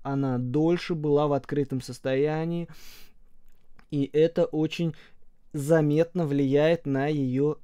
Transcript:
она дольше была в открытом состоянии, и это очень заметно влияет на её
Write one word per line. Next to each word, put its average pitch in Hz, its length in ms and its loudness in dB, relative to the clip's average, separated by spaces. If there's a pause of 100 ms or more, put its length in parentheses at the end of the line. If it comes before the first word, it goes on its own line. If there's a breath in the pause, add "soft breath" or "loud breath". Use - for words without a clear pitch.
она 139 380 -2
дольше 156 560 0
была 147 320 2
в 143 60 2
открытом 139 480 -2
состоянии, 156 880 -2 (1200 loud breath)
и 139 200 -2
это 165 340 4
очень 156 500 -2 (580 soft breath)
заметно 156 720 2
влияет 143 600 2
на 139 220 0
её 143 560 0